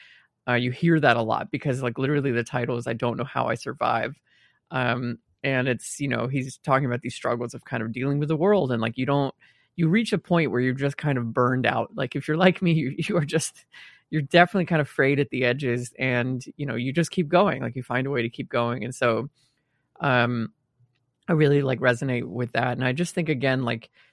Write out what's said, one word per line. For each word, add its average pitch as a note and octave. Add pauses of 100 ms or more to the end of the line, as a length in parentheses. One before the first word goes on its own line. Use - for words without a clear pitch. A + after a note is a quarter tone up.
(480)
uh, B2
you B2
hear E3
that B2
a A#2
lot A2+
because, C3+
like, A#2+
literally C#3
the A#2
title B2
is, A#2+
"I B2
Don't A#2+
Know A#2+
How B2
I A#2+
Survive." A#2+ (560)
Um, B2 (260)
and C3
it's, -
you C#3
know, A#2+
he's C3+
talking C#3
about A#2+
these B2+
struggles A#2+
of A#2+
kind A#2+
of A2+
dealing C3+
with D3
the D#3
world. E3+
And, A#2
like, A2+
you B2+
don't, C#3+ (420)
you E3
reach G#3+
a G3
point D#3+
where A#2+
you're B2+
just C#3
kind C#3+
of A#2
burned B2+
out. A#2
Like, C#3
if C#3
you're D#3
like F3+
me, F3
you, D3
you F#3+
are D3
just, - (460)
you're D#3
definitely F3
kind D#3
of C3+
frayed C#3
at C#3+
the B2+
edges B2
and, B2+ (120)
you D3
know, B2
you B2
just D#3+
keep D#3+
going. E3
Like, B2
you B2+
find B2+
a C#3
way C#3
to A#2+
keep -
going. A#2+
And B2+
so, A#2+ (720)
um, B2 (760)
I F3+
really, C#3+
like, C3
resonate B2
with A#2+
that. B2
And B2+
I B2+
just E3+
think, D3+
again, C3
like, A#2 (220)